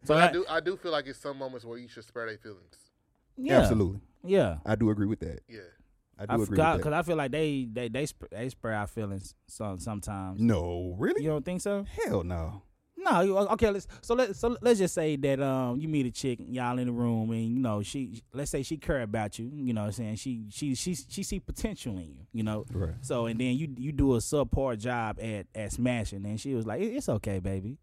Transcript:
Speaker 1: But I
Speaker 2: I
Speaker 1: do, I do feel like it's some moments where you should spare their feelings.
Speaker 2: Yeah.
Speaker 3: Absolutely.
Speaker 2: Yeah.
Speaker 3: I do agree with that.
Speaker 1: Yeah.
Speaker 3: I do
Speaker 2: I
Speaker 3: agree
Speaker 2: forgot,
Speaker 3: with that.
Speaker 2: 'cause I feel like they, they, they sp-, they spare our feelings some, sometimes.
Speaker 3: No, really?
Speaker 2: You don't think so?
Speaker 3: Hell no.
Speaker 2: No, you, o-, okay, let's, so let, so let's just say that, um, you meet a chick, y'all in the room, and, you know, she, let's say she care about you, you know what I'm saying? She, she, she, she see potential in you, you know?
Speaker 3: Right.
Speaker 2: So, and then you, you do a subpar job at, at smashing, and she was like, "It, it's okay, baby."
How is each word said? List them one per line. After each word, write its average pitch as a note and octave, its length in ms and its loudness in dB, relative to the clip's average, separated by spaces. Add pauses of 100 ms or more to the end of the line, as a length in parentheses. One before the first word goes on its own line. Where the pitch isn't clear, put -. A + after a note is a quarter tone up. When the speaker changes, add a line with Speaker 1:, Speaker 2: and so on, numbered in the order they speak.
Speaker 1:
But D3+ 100 6
I F3 100 10
Speaker 2:
I D#3 40 4
Speaker 1:
do, F3 180 0
I D#3+ 100 2
do F3 180 -4
feel F3 140 -6
like D3 160 -2
it's C3+ 120 -10
some C#3 180 -8
moments C3 280 -8
where A#2 140 -10
you B2 80 -16
should A#2 180 -16
spare A#2 220 -8
their A2 100 -8
feelings. G2+ 380 -18 (600)
Speaker 2:
Yeah. B3+ 260 6
Speaker 3:
Absolutely. G#2 400 4 (220)
Speaker 2:
Yeah. D#3+ 400 4
Speaker 3:
I G#2+ 120 2
do G#2+ 160 4
agree G#2 160 2
with G#2+ 140 -2
that. E2+ 180 -8 (100)
Speaker 1:
Yeah. A2+ 120 -16 (580)
Speaker 3:
I G2+ 60 -8
do G#2+ 60 -4
Speaker 2:
I B2+ 40 2
Speaker 3:
agree A2 120 2
Speaker 2:
forgot, D#3 280 4
Speaker 3:
with - 80 0
that. D3+ 60 0
Speaker 2:
'cause D3 100 0
I - 80 -2
feel E3+ 80 2
like C#3+ 160 0
they, C#3+ 400 0
they, A#2+ 160 -4
they B2+ 180 -2
sp-, - 240 -12
they A#2 200 -6
spare A2+ 240 -4
our G#2 120 0
feelings G2 480 -6 (140)
some, G2 320 -6
sometimes. G2 600 -6
Speaker 3:
No, F2+ 600 2
really? E3+ 240 0
Speaker 2:
You D#3 60 0
don't D3+ 140 0
think F3+ 180 -4
so? G3+ 240 -2 (200)
Speaker 3:
Hell F#2+ 180 0
no. F2 380 -4 (360)
Speaker 2:
No, E4 240 4
you, F#3+ 140 4
o-, G3+ 180 4
okay, A3 180 4
let's, G3 160 -4 (140)
so - 120 0
let, A#3+ 220 4
so A#3 260 0
let's A#3 160 8
just F#3 160 4
say D#3 220 2
that, C#3 260 2
um, C3 380 2
you D#3 80 -2
meet D3 180 2
a A#2+ 60 0
chick, A#2+ 300 -2
y'all B2 360 -2
in B2+ 100 0
the B2 60 0
room, A#2 380 2
and, A2+ 100 0
you A2+ 180 2
know, A2 220 2
she, A2+ 400 -6 (120)
let's C3+ 180 -4
say C#3+ 100 0
she D3+ 160 -4
care C#3+ 240 0
about G#2+ 380 -2
you, A#2 120 -6
you C3+ 220 -2
know G#2+ 80 0
what G#2 60 0
I'm G#2 60 -2
saying? A2 240 -4
She, A#2+ 340 -6
she, C#3 240 -2
she, F3+ 180 -2
she - 300 -8
see F#3+ 160 -4
potential - 580 -6
in E2 120 -10
you, C2+ 240 -18
you A2 100 -2
know? G#2+ 280 -2
Speaker 3:
Right. F2+ 300 -2
Speaker 2:
So, A#2+ 240 0
and A2+ 140 -2
then B2+ 160 2
you, D3 220 -2
you C3 140 -4
do C#3 220 6
a A#2+ 40 6
subpar C3+ 600 2
job A2+ 420 -2
at, G#2 360 -6
at G#2+ 160 -4
smashing, A#2 540 0
and G#2+ 140 -4
she C#3 140 -4
was A2+ 140 0
like, A2+ 140 -2
"It, A3 160 -2
it's C#4 120 -4
okay, G#2+ 300 0
baby." F#2+ 440 -4